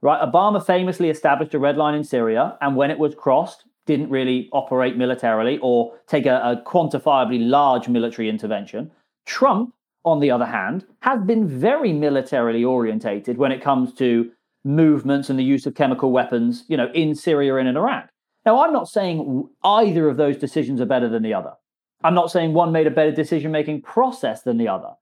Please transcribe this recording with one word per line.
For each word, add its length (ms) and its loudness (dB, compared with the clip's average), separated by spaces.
right? 200 2
Obama 420 2
famously 480 0
established 420 0
a 60 0
red 180 0
line 160 0
in 100 -4
Syria, 560 0
and 160 -2
when 140 2
it 80 -4
was 160 -2
crossed, 520 -2
didn't 240 -2
really 420 -2
operate 460 -2
militarily 600 0
or 340 0
take 180 0
a, 160 2
a 280 -4
quantifiably 720 0
large 480 2
military 420 -2
intervention. 600 -6
Trump, 480 0
on 140 2
the 100 2
other 160 0
hand, 400 -6
has 200 0
been 260 0
very 440 0
militarily 720 0
orientated 760 -2
when 140 0
it 100 -6
comes 320 0
to 360 0
movements 680 2
and 100 -2
the 40 0
use 220 0
of 80 -6
chemical 380 0
weapons, 560 0
you 100 -2
know, 160 -2
in 220 0
Syria 400 0
and 120 0
in 80 -2
Iraq. 340 -4
Now, 160 4
I'm 100 2
not 160 -2
saying 300 -2
w-, 320 -4
either 440 4
of 80 2
those 220 2
decisions 420 -4
are 60 0
better 240 0
than 140 -2
the 100 -2
other. 200 -6
I'm 100 4
not 180 2
saying 220 0
one 180 2
made 160 4
a 40 0
better 200 2
decision-making 680 -2
process 640 -2
than 140 0
the 120 0
other. 220 -6